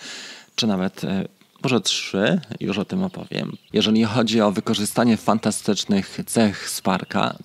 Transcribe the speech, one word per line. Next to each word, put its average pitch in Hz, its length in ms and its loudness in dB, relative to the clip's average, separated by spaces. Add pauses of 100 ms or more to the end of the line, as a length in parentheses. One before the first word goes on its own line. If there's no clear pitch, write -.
(560)
czy 117 120 0
nawet, 95 360 0
e, 95 240 -2 (360)
może 127 180 2
trzy, 131 600 0 (180)
już 196 180 -2
o 196 80 -2
tym 185 180 -2
opowiem. - 540 -6 (160)
Jeżeli 110 300 4
chodzi 113 380 2
o 104 100 6
wykorzystanie 110 680 2
fantastycznych 101 1080 0
cech 107 440 2
Sparka, - 760 -2